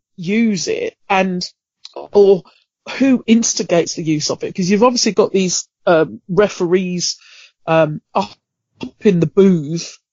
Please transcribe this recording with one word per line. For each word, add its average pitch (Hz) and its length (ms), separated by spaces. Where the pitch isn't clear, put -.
use 202 520
it - 280
and, 190 360
or 196 320
who 262 280
instigates 196 680
the 175 100
use 151 260
of - 140
it? - 100
'Cause 180 160
you've 208 140
obviously 247 280
got 196 200
these, 185 360
um, 160 420
referees, 180 880
um, 160 340
up 196 160
in 196 180
the 165 80
booth 170 720